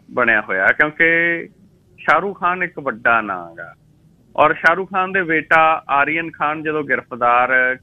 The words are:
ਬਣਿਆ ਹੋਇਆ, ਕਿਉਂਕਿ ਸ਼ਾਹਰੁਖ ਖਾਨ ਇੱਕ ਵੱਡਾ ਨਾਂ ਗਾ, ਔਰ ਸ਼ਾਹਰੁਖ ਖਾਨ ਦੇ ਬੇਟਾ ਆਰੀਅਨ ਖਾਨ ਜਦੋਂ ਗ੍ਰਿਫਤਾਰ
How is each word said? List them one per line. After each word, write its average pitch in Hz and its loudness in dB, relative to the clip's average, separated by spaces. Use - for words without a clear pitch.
ਬਣਿਆ 117 2
ਹੋਇਆ, 98 -2
ਕਿਉਂਕਿ 165 0
ਸ਼ਾਹਰੁਖ 170 0
ਖਾਨ 180 -2
ਇੱਕ 170 -8
ਵੱਡਾ 120 0
ਨਾਂ 90 -8
ਗਾ, 82 -18
ਔਰ 156 4
ਸ਼ਾਹਰੁਖ 180 0
ਖਾਨ 190 -2
ਦੇ 190 0
ਬੇਟਾ 160 2
ਆਰੀਅਨ 151 0
ਖਾਨ 156 -4
ਜਦੋਂ 151 -4
ਗ੍ਰਿਫਤਾਰ 127 0